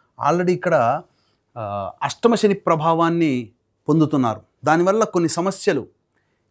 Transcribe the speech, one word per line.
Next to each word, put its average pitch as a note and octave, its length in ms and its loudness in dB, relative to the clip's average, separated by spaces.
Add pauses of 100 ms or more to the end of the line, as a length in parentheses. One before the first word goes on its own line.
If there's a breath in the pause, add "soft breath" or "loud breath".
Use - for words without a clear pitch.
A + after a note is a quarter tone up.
(280)
already F3 220 0
ఇక్కడ, D#3+ 520 0 (560)
ఆ, G2+ 340 -8 (100)
అష్టమ - 320 0
శని G3+ 200 2
ప్రభావాన్ని E3 960 0 (380)
పొందుతున్నారు. C#3+ 520 0 (240)
దానివల్ల F3 400 2
కొన్ని F3+ 240 -2
సమస్యలు, F3+ 580 -2 (640)